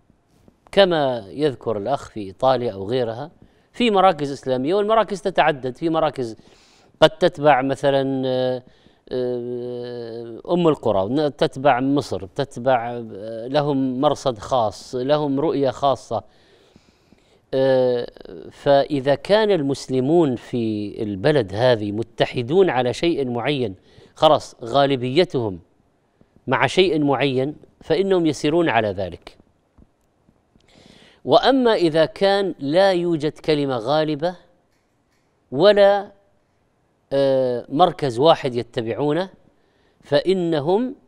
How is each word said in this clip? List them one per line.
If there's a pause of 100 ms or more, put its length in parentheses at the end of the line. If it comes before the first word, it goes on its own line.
(720)
كما
يذكر
الأخ
في
إيطاليا
أو
غيرها، (420)
في
مراكز
إسلامية،
والمراكز
تتعدد،
في
مراكز (640)
قد
تتبع
مثلا،
آه، (460)
آه،
أم
القرى،
تتبع
مصر،
تتبع،
آه،
لهم
مرصد
خاص،
لهم
رؤية
خاصة. (1300)
آه، (400)
فإذا
كان
المسلمون
في
البلد
هذه
متحدون
على
شيء
معين، (400)
خلاص
غالبيتهم (880)
مع
شيء
معين، (260)
فإنهم
يسيرون
على
ذلك. (1900)
وأما
إذا
كان
لا
يوجد
كلمة
غالبة (1160)
ولا، (1000)
آه،
مركز
واحد
يتبعونه، (720)
فإنهم (120)